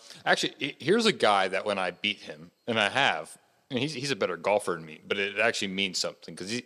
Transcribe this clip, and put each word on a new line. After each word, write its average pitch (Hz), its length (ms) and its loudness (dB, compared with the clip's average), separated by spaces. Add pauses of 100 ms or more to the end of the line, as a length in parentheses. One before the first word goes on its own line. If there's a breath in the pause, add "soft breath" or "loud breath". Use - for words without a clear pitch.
(260 loud breath)
actually, 175 340 2
he-, 135 200 -6
here's 214 260 2
a 220 60 6
guy 101 360 4
that 95 180 -2
when 101 140 0
I 90 120 -2
beat 101 280 -4
him, 80 320 -16 (160)
and 113 120 0
I 101 100 4
have, 101 460 0 (360)
and 127 80 -2
he's, 143 140 -2
he's 135 180 -6
a 127 40 0
better 95 220 -2
golfer 98 360 2
than 82 120 -8
me, 78 200 -18
but 101 120 -2
it 101 220 -2
actually 110 300 0
means 95 280 -2
something - 380 -6
'cause 90 140 -10
he, 120 160 -6